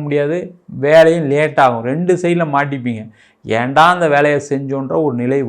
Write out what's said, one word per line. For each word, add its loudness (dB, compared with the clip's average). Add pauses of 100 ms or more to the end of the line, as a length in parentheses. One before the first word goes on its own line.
முடியாது, -2 (480)
வேலையும் 4
லேட் 0
ஆகும், 0
ரெண்டு -2
சைடுல 0 (100)
மாட்டிப்பீங்க. -4 (420)
ஏன்டா 2 (120)
அந்த 0
வேலையை 2
செஞ்சோன்ற -4 (100)
ஒரு -2
நிலை 0